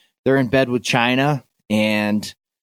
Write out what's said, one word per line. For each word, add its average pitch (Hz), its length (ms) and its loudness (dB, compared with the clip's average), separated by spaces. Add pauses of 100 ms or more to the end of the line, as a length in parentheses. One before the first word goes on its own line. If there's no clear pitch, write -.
(260)
They're 135 120 4
in 131 100 0
bed 131 220 0
with 123 120 -2
China, 135 600 0 (260)
and, 107 640 -2 (300)